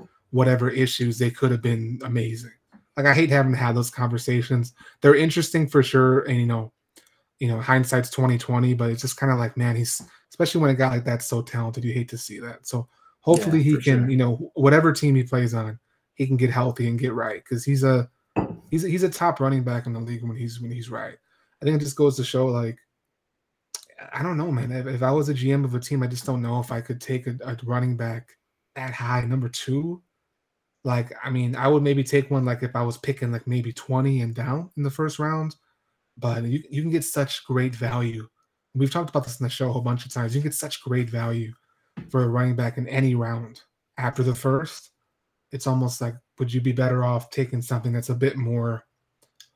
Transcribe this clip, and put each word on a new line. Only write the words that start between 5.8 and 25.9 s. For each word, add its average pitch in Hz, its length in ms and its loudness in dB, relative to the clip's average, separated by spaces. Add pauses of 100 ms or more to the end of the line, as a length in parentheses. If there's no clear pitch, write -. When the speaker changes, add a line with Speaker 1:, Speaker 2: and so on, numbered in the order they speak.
Speaker 1:
sure, 131 380 6
and, 127 180 0
you 120 80 2
know, 113 260 -2 (680)
you 127 80 0
know, 113 140 0
hindsight's 127 480 2
twenty 127 280 2
twenty, 123 360 2
but 117 160 0
it's 117 140 -4
just - 160 -6
kinda 131 160 4
like, 117 220 -2
man, 120 180 0
he's, 117 260 -2 (300)
especially - 300 0
when 143 100 6
a 131 40 4
guy 131 140 2
like 120 160 -2
that's 120 220 -2
so 117 160 -2
talented, 117 420 -6
you 117 80 -2
hate 120 160 -4
to 117 80 -10
see 104 220 -12
that. 117 280 -14
So 123 220 -6 (320)
hopefully 160 380 4
Speaker 2:
Yeah, 139 40 4
Speaker 1:
he 147 120 4
Speaker 2:
for 127 60 -2
Speaker 1:
can, 131 200 4
Speaker 2:
sure. 123 80 2
Speaker 1:
you 131 80 2
know, 123 380 0
whatever 151 360 6
team 139 240 2
he 127 80 4
plays 123 300 0
on, 113 260 -4 (360)
he 135 120 -2
can 135 100 2
get 123 120 4
healthy 123 400 0
and 117 100 -2
get 127 140 -2
right, 113 320 -6
'cause 120 180 -4
he's 139 200 2
a, 127 260 4 (640)
he's 160 140 0
a, 185 40 -2
he's 180 140 2
a 180 60 2
top 170 300 0
running 135 240 2
back 120 220 -2
in 117 80 -4
the 113 60 -6
league 117 240 -8
when 113 120 -6
he's, 117 240 -8
when 120 120 -10
he's 117 180 -10
right. 110 280 -10 (440)
I 143 40 -8
think 156 140 2
it 147 60 -2
just 143 100 -8
goes 143 220 4
to 127 60 -4
show, 131 240 0
like, 120 320 -2 (1300)
I 135 100 -6
don't 175 140 -2
know, 160 140 -2
man. 120 200 -2
If, 131 160 -6
if 127 160 -2
I 131 80 4
was 147 180 2
a 147 40 0
G 131 180 0
M 139 140 2
of 123 100 -2
a 120 40 -2
team, 131 240 -2